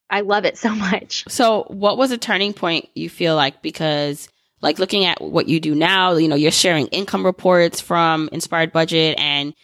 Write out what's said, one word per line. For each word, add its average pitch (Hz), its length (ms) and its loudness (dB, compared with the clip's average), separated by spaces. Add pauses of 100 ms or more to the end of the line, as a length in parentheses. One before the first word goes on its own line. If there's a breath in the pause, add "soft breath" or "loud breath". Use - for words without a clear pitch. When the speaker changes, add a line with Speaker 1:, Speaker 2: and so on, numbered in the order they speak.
Speaker 1:
I 202 120 -2
love 202 240 0
it - 120 0
so 220 180 -2
<laughs> - 0 -
much. 196 540 -4
Speaker 2:
So 226 400 2
what 202 300 0
was 262 120 2
a 240 80 -4
turning 202 340 -2
point, 165 420 -4
you 165 160 -8
feel 165 240 0
like? 139 280 0
Because, 147 680 -4 (320)
like, 156 180 -2
looking 190 260 0
at 175 160 0
what - 280 -2
you 160 100 2
do 156 160 -2
now, 180 420 2
you 160 120 4
know, 147 80 2
you're 151 160 2
sharing 160 360 2
income 190 380 -2
reports 180 540 2
from 160 520 0
Inspired 165 400 -4
Budget 160 460 2
and 143 460 -2